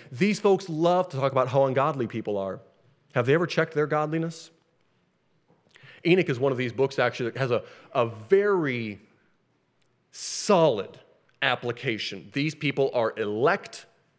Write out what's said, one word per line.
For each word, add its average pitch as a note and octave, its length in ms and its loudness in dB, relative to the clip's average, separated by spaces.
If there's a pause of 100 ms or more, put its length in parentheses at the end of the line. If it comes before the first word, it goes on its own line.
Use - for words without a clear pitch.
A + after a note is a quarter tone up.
(120)
"These F#3 280 0
folks G3 280 2
love F3 420 2
to C3+ 80 -8
talk C3+ 140 0
about B2+ 160 2
how C#3 180 4
ungodly C3+ 420 0
people G#2+ 320 -6
are. F#2+ 200 -6 (540)
Have A#2+ 140 0
they C#3 80 6
ever E3+ 100 2
checked D#3+ 300 -2
their D3 100 0
godliness?" D3+ 640 -4 (1500)
Enoch E3+ 240 4
is B2+ 120 -2
one C3+ 120 2
of B2 60 -2
these A#2+ 160 -4
books, C3+ 240 0
actually, A#2+ 320 0
that A#2 80 -10
has B2+ 140 -2
a, A2 120 0 (300)
a B2 140 2
very B2 920 0 (1120)
solid - 880 0 (440)
application. A#2 880 -4
These D3 220 -2
people C#3 400 0
are A2+ 200 0
elect. A2 720 -2 (340)